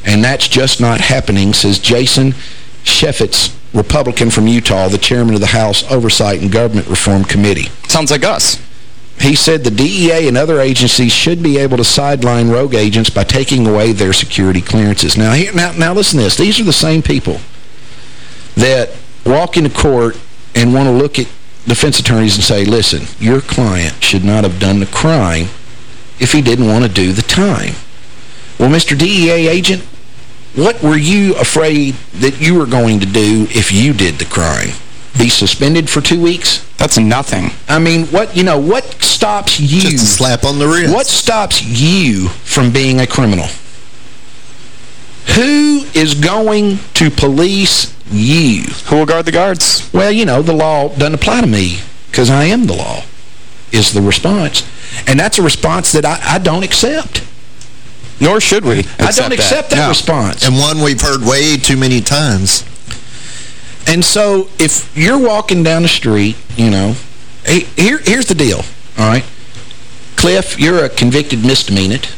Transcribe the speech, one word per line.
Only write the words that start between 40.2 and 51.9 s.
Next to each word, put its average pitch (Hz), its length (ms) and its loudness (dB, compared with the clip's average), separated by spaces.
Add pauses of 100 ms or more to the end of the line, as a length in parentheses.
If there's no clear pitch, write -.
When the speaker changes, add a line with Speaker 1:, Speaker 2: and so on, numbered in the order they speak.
Speaker 3:
on 143 140 0
the 143 80 2
wrist. 165 260 2
Speaker 1:
What 254 140 0
stops - 540 0
you 117 680 2
from 123 420 0
being 131 300 2
a 123 60 0
criminal? 101 400 0 (1900)
Who 294 580 2
is 156 220 2
going 202 640 2 (160)
to 160 160 4
police 175 840 0 (180)
you? 120 520 2 (240)
Speaker 2:
Who 147 100 2
will 156 80 4
guard 165 200 -2
the 165 60 -2
guards? 180 640 0
Speaker 1:
Well, 196 180 2
you 220 140 2
know, 135 160 2
the 165 120 2
law 151 360 0
doesn't 147 240 0
apply 220 280 0
to 214 60 2
me 95 320 0 (320)